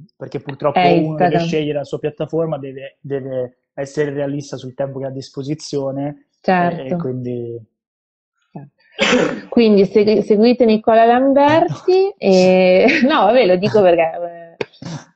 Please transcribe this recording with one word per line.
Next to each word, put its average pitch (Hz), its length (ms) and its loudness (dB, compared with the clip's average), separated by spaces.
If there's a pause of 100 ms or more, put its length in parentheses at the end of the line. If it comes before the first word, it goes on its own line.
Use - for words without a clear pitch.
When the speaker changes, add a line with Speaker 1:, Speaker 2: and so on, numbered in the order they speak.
(160)
Speaker 1:
perché 135 220 -12
purtroppo 143 400 -4
Speaker 2:
È 180 80 2
Speaker 1:
uno 175 60 4
deve 160 160 2
Speaker 2:
Instagram. 170 320 0
Speaker 1:
scegliere 156 380 -4
la 139 60 -6
sua 143 140 -10
piattaforma, 156 600 -6
deve, 135 420 -16
deve 131 640 -8 (120)
essere 139 380 -6
realista 143 440 -8
sul 127 180 -14
tempo 135 260 -8
che 135 60 -8
ha - 20 -8
a 131 40 -10
disposizione, 139 1160 -8 (120)
Speaker 2:
Certo. 175 420 -2
Speaker 1:
e, 131 80 -12
e 180 60 -4
quindi 123 720 -8 (840)
Speaker 2:
Certo. - 960 -4
Quindi 214 380 4
segui-, 214 360 2
seguite 233 420 2
Nicola 220 400 4
Lamberti 294 1120 2
Speaker 1:
<laughs> - 20 -
Speaker 2:
e, 185 680 4 (160)
<laughs> 247 60 2
no, 277 160 2
vabbè, 226 220 4
lo 180 100 4
dico 208 260 0
perché, 170 200 4
eh, 170 540 -8 (600)